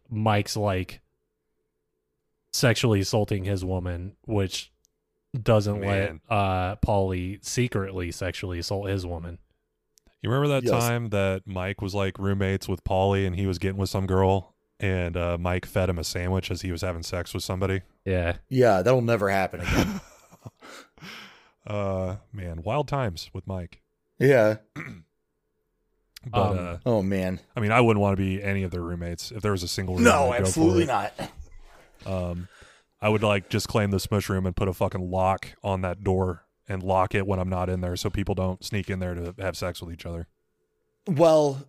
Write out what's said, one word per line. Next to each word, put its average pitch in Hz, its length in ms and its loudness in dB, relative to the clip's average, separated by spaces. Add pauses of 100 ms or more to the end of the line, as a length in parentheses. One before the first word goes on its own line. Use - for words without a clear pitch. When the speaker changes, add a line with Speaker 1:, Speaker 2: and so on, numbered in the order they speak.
Speaker 1:
Mike's, 107 480 0
like, 98 440 -2 (1500)
sexually 110 480 4
assaulting 104 440 0
his 95 200 -2
woman, 90 600 -6
which 101 480 -4 (680)
doesn't 104 400 4
Speaker 2:
Man. 98 400 -2 (100)
Speaker 1:
let, 113 40 0
uh, 95 420 0
Paulie 95 680 0
secretly 95 680 -2
sexually 90 480 -6
assault 98 300 -4
his 98 160 -2
woman. 85 340 -8 (840)
Speaker 2:
You 101 80 -2
remember 143 180 2
that 139 160 2
Speaker 3:
Yes. 120 80 2
Speaker 2:
time 117 380 0
that 98 360 0
Mike 92 360 -4
was, 98 120 -4
like, 98 240 -2
roommates 98 500 0
with 95 140 -4
Paulie 98 440 2
and 90 100 -2
he 98 100 0
was 90 120 0
getting 95 200 -2
with 95 120 0
some 95 160 0
girl 95 480 4 (260)
and, 90 360 0
uh, 87 220 0
Mike 90 280 -2
fed 92 240 0
him 87 80 -2
a 82 60 -4
sandwich 92 460 -2
as 87 120 -6
he 92 100 -4
was 85 100 -4
having 85 200 -4
sex - 320 -6
with 92 100 -4
somebody? 95 380 -2 (220)
Speaker 1:
Yeah. 90 320 0 (120)
Speaker 3:
Yeah, 120 340 6
that'll 127 200 4
never 113 260 2
happen 95 320 0
again. 190 460 0
Speaker 2:
<laughs> - 40 -20 (1600)
Uh, 95 500 -2 (160)
man, 85 300 -8
wild 127 260 -2
times 123 460 -4
with - 120 -12
Mike. 92 360 -10 (360)
Speaker 3:
Yeah. 113 380 6 (180)
Speaker 2:
<clears throat> - 100 -10 (1500)
But, 120 100 0 (100)
Speaker 1:
Um, 92 80 0
Speaker 2:
uh, 87 260 -6
Speaker 3:
Oh, 113 180 2
man. 92 360 0 (160)
Speaker 2:
I 123 60 -4
mean, 104 100 2
I 120 100 6
wouldn't 110 220 6
wanna 98 140 4
be 95 260 0
any 98 220 0
of 87 80 -4
their 87 100 -4
roommates. 85 480 -8
If 113 100 -10
there 104 120 0
was 87 100 -2
a 87 60 -6
single 92 260 -4
room, 147 100 2
Speaker 3:
No, 160 280 6
Speaker 2:
I'd - 60 0
go 92 60 0
for - 40 2
Speaker 3:
absolutely 170 340 4
Speaker 2:
it. 160 40 2
Speaker 3:
not. 104 260 -2 (920)
Speaker 2:
Um, 90 440 -4 (520)
I 107 80 2
would, 107 140 2
like, 101 260 2
just - 200 -2
claim 104 240 2
the 95 80 2
smush - 280 -2
room 95 160 0
and 92 120 -2
put 101 100 0
a 95 60 0
fucking 92 400 -4
lock 92 500 0
on 95 200 -2
that 92 200 -4
door 92 420 2 (240)
and 92 140 -4
lock 92 320 2
it 98 100 2
when 95 140 0
I'm 92 100 -2
not 90 220 -2
in 90 120 -2
there 90 120 -4
so 95 160 -4
people 98 240 -2
don't 92 300 -2
sneak 101 260 -4
in 95 80 -4
there 90 160 -4
to 85 240 -8
have 87 180 -4
sex 87 240 -6
with 85 120 -12
each 85 120 -14
other. 85 220 -8 (800)
Speaker 3:
Well, 151 640 4